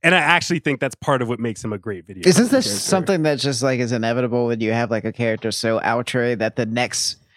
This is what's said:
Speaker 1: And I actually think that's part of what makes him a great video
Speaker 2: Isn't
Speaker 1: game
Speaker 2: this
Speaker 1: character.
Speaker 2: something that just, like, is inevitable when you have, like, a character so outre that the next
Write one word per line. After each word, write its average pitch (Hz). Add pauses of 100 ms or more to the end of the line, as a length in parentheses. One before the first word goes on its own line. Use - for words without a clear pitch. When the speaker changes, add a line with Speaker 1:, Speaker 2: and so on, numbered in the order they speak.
Speaker 1:
And 175
I 180
actually 165
think 139
that's 135
part 135
of 113
what 117
makes 117
him 107
a 101
great 92
video 95
Speaker 2:
Isn't 185
Speaker 1:
game 233
Speaker 2:
this 269
Speaker 1:
character. -
Speaker 2:
something 185
that 147
just, 135
like, 131
is 117
inevitable 120
when 117
you 110
have, 117
like, 110
a 110
character 113
so 113
outre 120
that 110
the 117
next 117 (200)